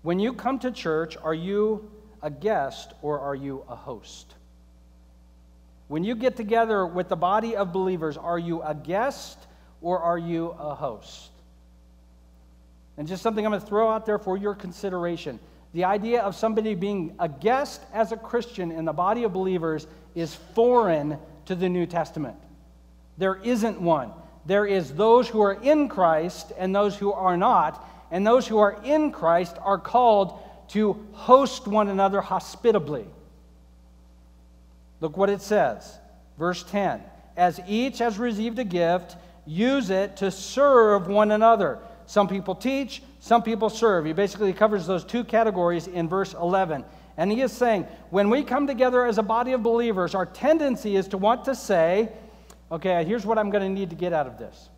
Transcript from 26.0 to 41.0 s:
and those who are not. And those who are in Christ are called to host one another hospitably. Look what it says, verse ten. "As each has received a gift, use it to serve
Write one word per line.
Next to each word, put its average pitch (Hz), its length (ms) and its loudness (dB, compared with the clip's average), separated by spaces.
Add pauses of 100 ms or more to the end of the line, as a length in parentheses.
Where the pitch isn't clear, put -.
and 185 160 -2
those 202 220 2
who 202 160 -2
are 185 240 2
not. 180 500 2 (260)
And 185 140 0
those 247 220 4
who 220 120 2
are 202 260 4
in 302 260 2
Christ 170 500 0
are 196 160 0
called 214 600 2 (300)
to 208 420 0
host - 560 4
one 208 220 2
another 196 320 2
hospitably. 165 840 -2 (2000)
Look 160 160 -4
what 196 120 4
it 196 120 -2
says, 151 580 0 (400)
verse 175 240 -2
ten. 175 400 -2 (320)
"As 180 320 2
each 247 300 -2
has 233 200 -2
received 226 400 -4
a 254 60 -4
gift, 175 540 0 (280)
use 220 440 0
it 196 280 -2
to 196 140 -2
serve 220 800 6